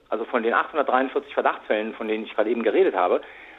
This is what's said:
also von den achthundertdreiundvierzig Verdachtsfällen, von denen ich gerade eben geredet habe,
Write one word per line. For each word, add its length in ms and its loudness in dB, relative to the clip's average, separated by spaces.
also 140 -4
von 180 -2
den 120 0
achthundertdreiundvierzig 800 0
Verdachtsfällen, 600 -2
von 140 -6
denen 160 -2
ich 100 -12
gerade 160 2
eben 140 0
geredet 320 4
habe, 240 4